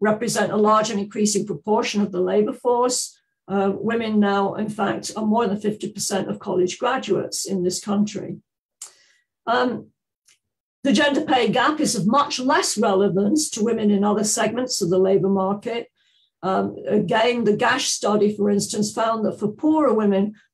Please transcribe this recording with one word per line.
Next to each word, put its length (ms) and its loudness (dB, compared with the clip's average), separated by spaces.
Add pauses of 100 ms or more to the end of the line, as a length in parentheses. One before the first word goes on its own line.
represent 500 0
a 60 -2
large 320 4
and 100 -4
increasing 460 -2
proportion 560 -2
of 120 -2
the 100 -2
labour 320 0
force. 600 0 (320)
Uh, 280 0
women 440 -2
now, 360 2
in 160 -6
fact, 480 -4
are 80 -2
more 200 2
than 140 -4
fifty 320 -4
percent 380 -4
of 80 -6
college 400 -2
graduates 680 -4
in 180 -4
this 160 -2
country. 600 -4 (1080)
Um, 420 0 (920)
the 120 2
gender 320 2
pay 240 2
gap 280 2
is 160 0
of 120 -2
much 340 2
less 380 0
relevance 720 2
to 120 -4
women 280 2
in 120 4
other 220 2
segments 560 -2
of 80 0
the 100 2
labour 300 4
market. 600 -2 (540)
Um, 320 -2 (120)
again, 580 2
the 120 4
GASH 320 0
study, 460 2
for 140 0
instance, 460 0
found 320 0
that 120 -4
for 100 -2
poorer 440 2
women, 440 2 (180)